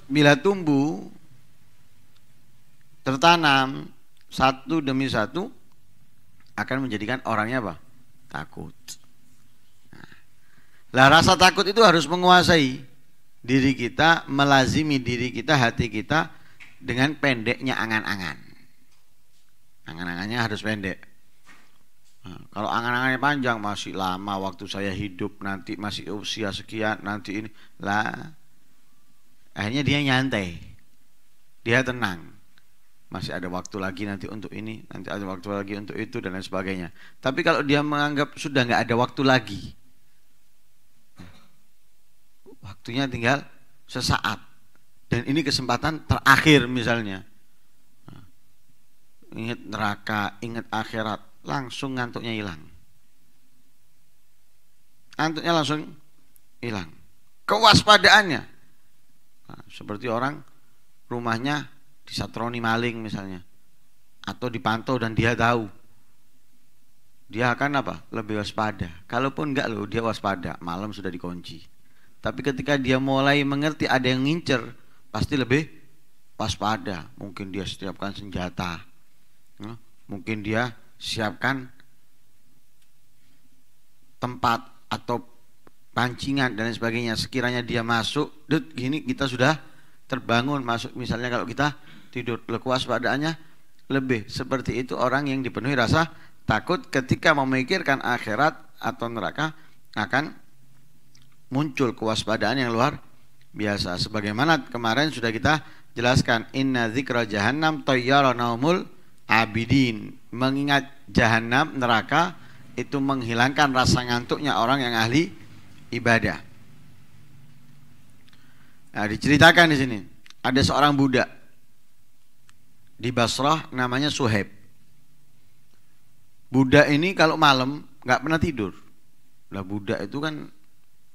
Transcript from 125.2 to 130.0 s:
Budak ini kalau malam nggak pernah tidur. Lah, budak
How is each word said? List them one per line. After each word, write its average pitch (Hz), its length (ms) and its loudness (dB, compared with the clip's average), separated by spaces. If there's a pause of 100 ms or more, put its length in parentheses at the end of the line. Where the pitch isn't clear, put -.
Budak 135 400 8
ini 175 240 4
kalau 160 240 6
malam 139 480 6 (160)
nggak 123 180 4
pernah 160 200 2
tidur. 120 340 0 (800)
Lah, 98 100 -4
budak 101 400 -2